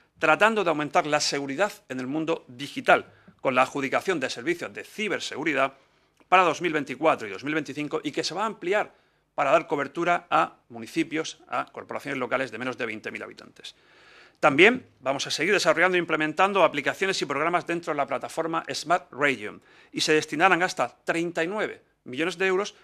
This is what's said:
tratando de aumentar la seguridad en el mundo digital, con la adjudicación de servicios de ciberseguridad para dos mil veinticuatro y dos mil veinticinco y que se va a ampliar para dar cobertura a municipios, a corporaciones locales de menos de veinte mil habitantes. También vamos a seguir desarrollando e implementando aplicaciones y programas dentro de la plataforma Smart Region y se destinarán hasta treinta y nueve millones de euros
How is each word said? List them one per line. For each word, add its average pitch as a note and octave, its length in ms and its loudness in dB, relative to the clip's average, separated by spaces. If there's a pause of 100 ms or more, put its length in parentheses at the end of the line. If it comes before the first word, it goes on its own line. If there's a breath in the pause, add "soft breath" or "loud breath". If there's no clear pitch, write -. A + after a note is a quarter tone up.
(200 soft breath)
tratando G3 440 4
de E3+ 60 2
aumentar D3+ 380 0
la D3 140 2
seguridad C#3+ 520 -2 (160)
en C3 100 -6
el B2+ 60 -6
mundo D#3 420 -4
digital, C3 640 0 (300 loud breath)
con C3 140 0
la B2+ 80 4
adjudicación C3+ 560 -2
de B2+ 100 -2
servicios B2+ 420 -6
de G2+ 120 -14
ciberseguridad C#3 880 -4 (560 soft breath)
para F#3 140 8
dos D3+ 180 2
mil E3+ 120 -2
veinticuatro C#3 540 0
y G2 40 -8
dos F#2+ 120 -10
mil D3 120 -4
veinticinco D3 480 -6
y D3 80 -4
que D#3 120 -4
se D#3 120 -4
va G3 80 -2
a A3+ 40 -2
ampliar G3 540 -4 (320 soft breath)
para C#3+ 160 0
dar D#3+ 160 4
cobertura E3+ 640 -2
a D#3+ 280 0 (120)
municipios, C#3+ 800 -6
a C3 240 -4
corporaciones A#2 480 -8
locales B2+ 320 -2
de A2 80 -12
menos B2 180 -6
de A#2+ 80 -4
veinte A2 260 -8
mil G#2 120 -10
habitantes. - 520 -18 (640 loud breath)
También E3 460 6 (140)
vamos C3+ 260 -2
a C#3+ 60 -8
seguir F3 220 0
desarrollando E3+ 420 4
e F3 40 4
implementando D#3+ 640 2
aplicaciones D3 580 0
y F3+ 40 -4
programas D#3 400 0
dentro E3+ 280 -4
de D3 40 -2
la C#3 80 0
plataforma D#3+ 680 -4
Smart - 400 -2
Region A2 500 -2 (300 soft breath)
y D3+ 100 -6
se D#3+ 120 2
destinarán E3 480 4
hasta D#3 420 -2
treinta E3+ 400 -2
y E3 40 -2
nueve F3+ 340 -6 (220)
millones D#3+ 340 -6
de F#3 80 0
euros F#3+ 380 0